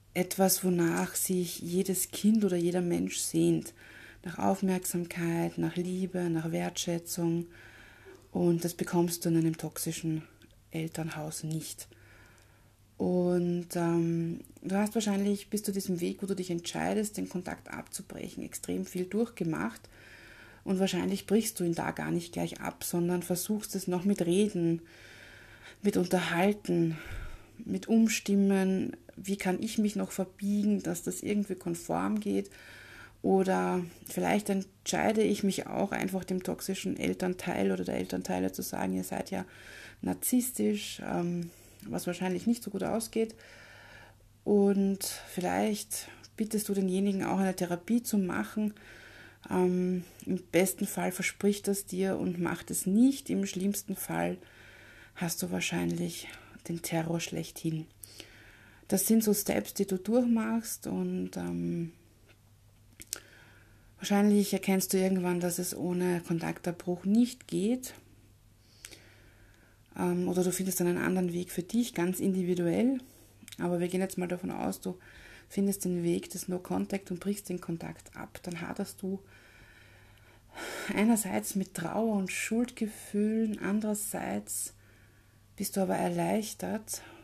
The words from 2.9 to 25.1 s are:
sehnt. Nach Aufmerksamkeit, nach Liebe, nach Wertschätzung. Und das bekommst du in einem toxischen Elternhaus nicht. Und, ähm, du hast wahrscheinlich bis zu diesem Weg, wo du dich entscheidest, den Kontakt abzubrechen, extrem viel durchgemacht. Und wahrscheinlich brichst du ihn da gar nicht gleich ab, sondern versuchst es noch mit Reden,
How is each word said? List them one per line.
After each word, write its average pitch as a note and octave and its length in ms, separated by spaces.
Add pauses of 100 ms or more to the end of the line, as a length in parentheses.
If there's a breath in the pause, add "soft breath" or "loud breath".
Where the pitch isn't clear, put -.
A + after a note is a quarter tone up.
sehnt. E3 540 (520 loud breath)
Nach E3 140
Aufmerksamkeit, F3 1200
nach E3 180
Liebe, F3+ 520
nach E3 240
Wertschätzung. E3+ 920 (840 loud breath)
Und F3 340
das E3+ 100
bekommst E3+ 500
du F3 60
in E3 80
einem D#3+ 180
toxischen D#3+ 640 (480 loud breath)
Elternhaus D#3+ 720
nicht. D#3 440 (1080 soft breath)
Und, F3+ 760
ähm, E3+ 640 (220)
du F#3+ 140
hast G#3 180
wahrscheinlich G3+ 540
bis G#3 140
zu G#3 100
diesem F#3 280
Weg, F#3+ 220
wo G3 40
du F#3+ 100
dich F#3 140
entscheidest, F3 680
den F#3 120
Kontakt E3 420
abzubrechen, - 720
extrem F#3 400
viel F3+ 220
durchgemacht. F#3+ 720 (840 loud breath)
Und F#3+ 160
wahrscheinlich F#3 480
brichst A3 320
du F3+ 60
ihn E3+ 100
da - 160
gar D#3 220
nicht E3+ 200
gleich E3+ 280
ab, - 240
sondern F3 380
versuchst F#3 520
es F#3+ 140
noch F3+ 160
mit G3 200
Reden, E3+ 580 (1000 loud breath)